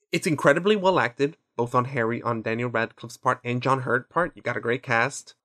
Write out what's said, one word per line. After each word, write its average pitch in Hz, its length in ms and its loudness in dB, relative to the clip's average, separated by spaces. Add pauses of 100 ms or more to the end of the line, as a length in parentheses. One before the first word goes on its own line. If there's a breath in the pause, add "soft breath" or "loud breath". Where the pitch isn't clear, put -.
(120)
it's - 160 -2
incredibly 170 480 4
well 185 240 2
acted, 131 380 0 (180)
both 120 180 -2
on 123 120 4
Harry, 120 360 -2
on 117 200 -2
Daniel 113 280 -2
Radcliffe's 113 480 -6
part 127 280 -2
and 123 160 -2
John 135 220 2
Hurt 123 260 -2
part. 170 260 -2
You 104 60 -20
got 120 160 -4
a 107 40 -8
great 117 220 -2
cast. 120 500 -2 (120)